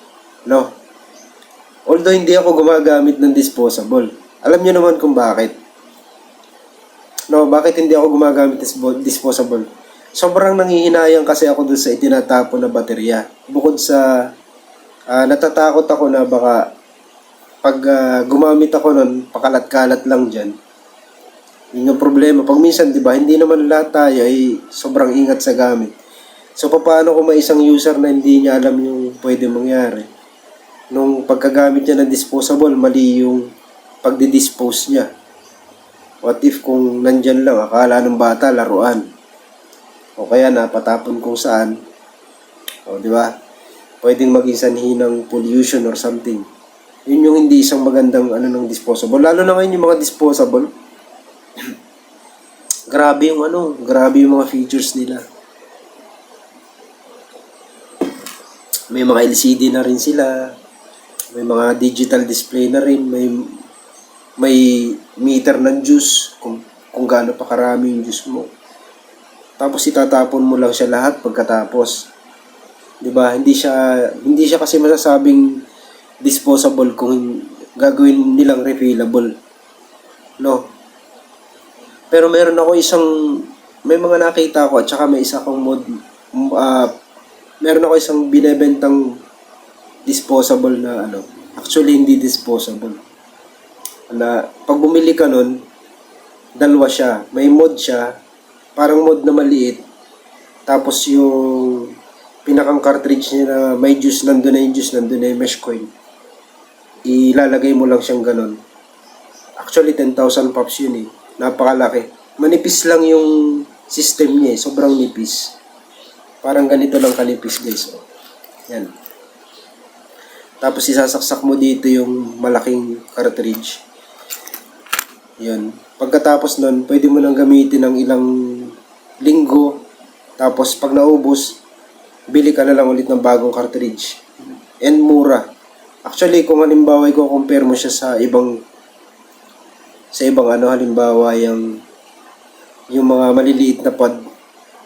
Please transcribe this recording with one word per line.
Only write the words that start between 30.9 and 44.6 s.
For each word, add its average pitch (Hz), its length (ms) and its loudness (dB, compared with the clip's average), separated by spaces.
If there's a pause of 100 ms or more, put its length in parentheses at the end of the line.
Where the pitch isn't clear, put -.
Nung 135 320 -2
pagkagamit 139 560 0
niya 147 160 0
ng 131 140 2
disposable, 143 680 0
mali 127 480 2
yung 127 240 -4 (560)
pagdidispose 131 880 -2
niya. 123 160 -2 (1120)
What 120 240 -2
if 139 160 0
kung 127 400 -2
nandyan 131 400 2
lang, 131 160 2
akala 123 480 2
ng 120 80 -2
bata, 117 400 0
laruan. 110 560 -2 (1040)
O - 160 -12
kaya 127 240 4
napatapon 113 640 -4
kung 120 160 -8
saan. 110 400 -2 (1120)
O, 98 160 -12
di 110 80 -6
ba? 113 240 -2 (640)
Pwedeng 123 320 2
maging 127 240 2
sanhi 123 400 -2